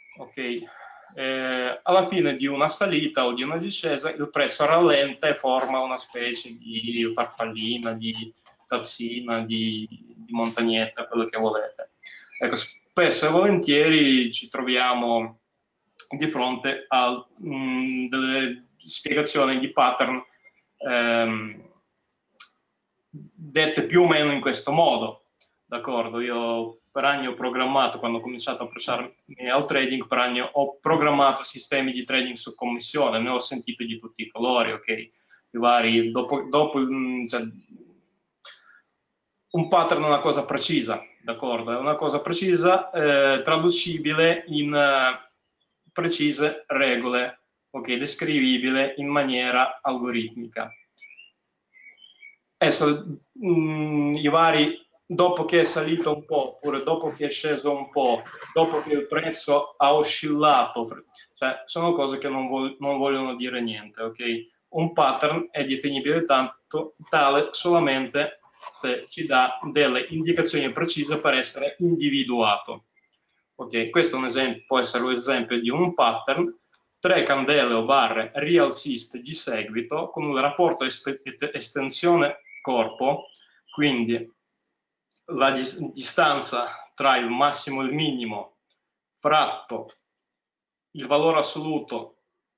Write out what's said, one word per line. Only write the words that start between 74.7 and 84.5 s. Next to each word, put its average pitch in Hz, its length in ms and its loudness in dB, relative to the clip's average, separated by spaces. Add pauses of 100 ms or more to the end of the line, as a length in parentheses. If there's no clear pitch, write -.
essere 123 260 -2
un 127 60 0
esempio 120 500 0
di 117 80 -2
un 170 240 2
pattern, 127 640 0 (420)
tre 180 260 2
candele 135 500 2
o 113 100 2
barre 113 520 2
rialziste 143 840 0
di 131 140 -12
seguito 113 760 -4
con 165 160 -6
un 139 160 0
rapporto 143 440 2
espe-, 135 400 -6
est-, 143 280 -8
estensione 143 920 0 (200)
corpo, 127 640 0 (420)
quindi 117 560 0 (1000)